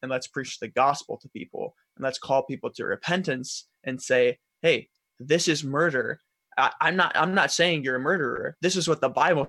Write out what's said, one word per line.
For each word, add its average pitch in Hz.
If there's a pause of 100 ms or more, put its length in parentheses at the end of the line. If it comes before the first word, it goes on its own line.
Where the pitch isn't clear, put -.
and 131
let's 127
preach -
the 117
gospel 135
to -
people, - (200)
and -
let's 135
call 135
people 127
to -
repentance 139 (180)
and 131
say, 123 (220)
"Hey, 160 (300)
this 151
is 151
murder. 139 (380)
I, 131 (100)
I'm 165
not, 175
I'm 165
not 165
saying 170
you're 131
a 127
murderer. 143
This 180
is 165
what 151
the 135
Bible 151